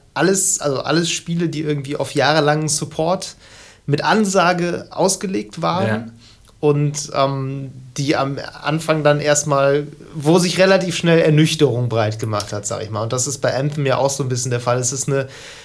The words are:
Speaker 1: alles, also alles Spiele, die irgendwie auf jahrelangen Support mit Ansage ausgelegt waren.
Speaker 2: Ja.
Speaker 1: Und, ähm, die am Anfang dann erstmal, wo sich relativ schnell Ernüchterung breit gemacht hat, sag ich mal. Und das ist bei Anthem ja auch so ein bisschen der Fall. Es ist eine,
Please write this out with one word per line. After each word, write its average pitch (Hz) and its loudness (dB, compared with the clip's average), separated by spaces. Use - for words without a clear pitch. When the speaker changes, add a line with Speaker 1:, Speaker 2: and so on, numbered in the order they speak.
Speaker 1:
alles, 185 0
also 143 -2
alles 165 0
Spiele, 170 -4
die 143 -6
irgendwie 143 -4
auf - -4
jahrelangen 151 2
Support 170 -4
mit 143 0
Ansage 180 2
ausgelegt 190 -2
waren. 170 0
Speaker 2:
Ja. 110 -2
Speaker 1:
Und, 147 0
ähm, 135 -2
die 143 0
am 135 -2
Anfang 156 0
dann 147 4
erstmal, 147 2
wo 160 4
sich 170 0
relativ 185 4
schnell 170 4
Ernüchterung 147 4
breit 110 0
gemacht 104 -4
hat, 104 -6
sag 101 -6
ich 107 -8
mal. 110 -4
Und 113 -6
das 127 -2
ist 135 -8
bei 120 0
Anthem 147 -2
ja 131 2
auch 135 2
so 139 -4
ein 127 -4
bisschen 127 -4
der 123 -2
Fall. 123 0
Es 123 -2
ist 131 -4
eine, 135 0